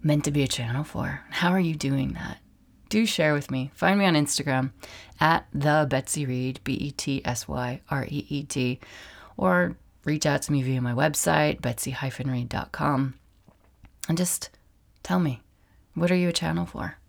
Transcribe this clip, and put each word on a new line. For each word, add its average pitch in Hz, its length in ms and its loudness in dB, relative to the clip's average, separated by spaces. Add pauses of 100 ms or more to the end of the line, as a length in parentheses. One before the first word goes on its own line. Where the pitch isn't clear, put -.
meant 147 220 2
to 151 60 2
be 143 120 2
a 135 60 0
channel 123 360 -2
for? - 460 -6
How 175 220 2
are 190 80 4
you 165 140 2
doing 139 380 0
that? - 260 -8 (520)
Do 220 160 4
share 156 260 2
with 143 180 -2
me. 131 240 -2
Find 190 240 4
me 202 60 4
on 175 100 6
Instagram 139 580 0 (480)
at 160 340 4
the 151 340 4
Betsy 135 380 -2
Reed, 127 380 -4
B 135 100 -2
E - 160 -4
T 139 340 -4
S - 240 -4
Y 123 400 -4
R 139 160 -2
E 147 240 -6
E 143 140 -4
D, 123 380 -2 (580)
or 180 380 2 (280)
reach 151 220 0
out 143 160 2
to - 100 -2
me 139 100 2
via 127 200 0
my 123 100 -2
website, 151 680 2
betsy 123 300 -4
hyphen 131 380 -4
reed 123 200 -2
dot - 220 -6
com, 135 420 0 (920)
and 165 120 0
just - 320 -2 (520)
tell 185 180 2
me, 139 200 0 (540)
what 175 160 2
are 180 60 4
you 180 120 4
a 170 40 0
channel 170 340 -2
for? - 320 -8 (100)